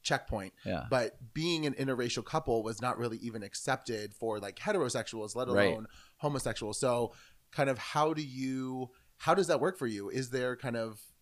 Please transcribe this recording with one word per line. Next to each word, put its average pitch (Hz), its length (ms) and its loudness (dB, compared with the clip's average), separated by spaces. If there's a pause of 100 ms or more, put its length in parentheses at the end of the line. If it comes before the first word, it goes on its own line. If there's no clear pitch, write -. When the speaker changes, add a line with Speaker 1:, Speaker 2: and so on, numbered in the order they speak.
Speaker 1:
checkpoint. 107 500 -2 (120)
Speaker 2:
Yeah. 87 240 -2
Speaker 1:
But 120 440 0
being 160 320 0
an 135 80 0
interracial 123 500 0
couple 120 400 0
was 110 180 -4
not 123 160 0
really 113 200 -2
even 113 260 -8
accepted 107 720 -4
for, 110 260 -2
like, 98 200 -8
heterosexuals, 117 760 -2
let 107 140 -2
Speaker 2:
Right. 101 220 6
Speaker 1:
alone 110 160 -4 (300)
homosexuals. 123 640 -2
So 120 340 4 (380)
kind 139 180 2
of 127 100 0
how 156 340 2
do 151 80 -2
you, 131 680 -4 (260)
how 160 160 4
does 180 140 6
that 151 120 6
work 151 180 2
for 131 100 -2
you? 101 220 -4
Is 127 200 -2
there 127 260 0
kind 117 220 -4
of 113 240 -4 (200)